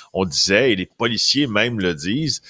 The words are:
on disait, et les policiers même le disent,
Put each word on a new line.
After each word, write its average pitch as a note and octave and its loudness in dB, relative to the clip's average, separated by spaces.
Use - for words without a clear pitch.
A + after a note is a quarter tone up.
on F#2+ 0
disait, G2 2
et G2 0
les F#2 -4
policiers A#2+ -2
même A2 0
le F2+ 2
disent, A2+ -4